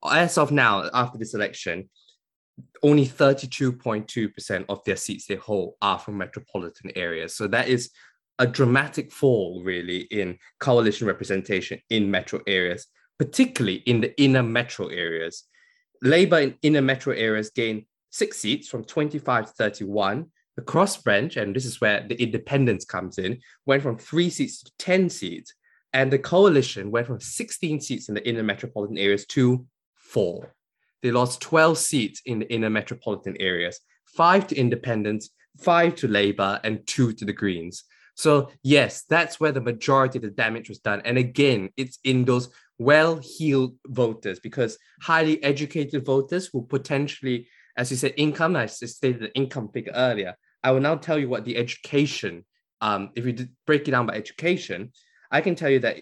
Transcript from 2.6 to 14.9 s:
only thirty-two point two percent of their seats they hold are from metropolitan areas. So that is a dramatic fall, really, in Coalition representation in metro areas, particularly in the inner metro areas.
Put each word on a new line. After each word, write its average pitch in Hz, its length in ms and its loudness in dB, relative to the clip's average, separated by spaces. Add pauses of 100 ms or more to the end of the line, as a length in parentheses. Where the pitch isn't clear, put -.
only 147 220 6
thirty-two 135 680 0
point 107 340 -6
two 110 220 -4
percent 95 400 -8
of 98 140 -8
their 95 140 -2
seats - 280 -10
they 101 80 -6
hold 95 480 -6
are 98 160 0
from 104 180 -10
metropolitan 92 800 -10
areas. 85 400 -6
So 107 120 -6
that 117 220 0
is 123 200 0 (480)
a - 80 4
dramatic 135 640 2
fall, 95 520 0
really, 90 380 -4
in 92 360 -6 (220)
Coalition 117 480 4
representation 95 720 -4 (100)
in 104 220 0
metro - 340 -4
areas, 92 400 -2 (320)
particularly 131 680 0
in 117 160 2
the 120 200 -2
inner 131 220 6
metro 117 440 -2
areas. 85 580 -6 (560)